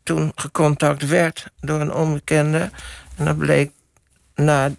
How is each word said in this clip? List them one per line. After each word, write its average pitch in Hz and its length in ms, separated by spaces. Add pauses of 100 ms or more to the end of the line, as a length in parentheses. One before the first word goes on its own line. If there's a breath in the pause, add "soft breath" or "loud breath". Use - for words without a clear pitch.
toen 156 320
gecontact 147 720
werd 165 380 (160)
door 151 200
een 147 120
onbekende. 156 760 (480 loud breath)
En 151 80
dat 151 120
bleek, 143 340 (640)
na, 143 440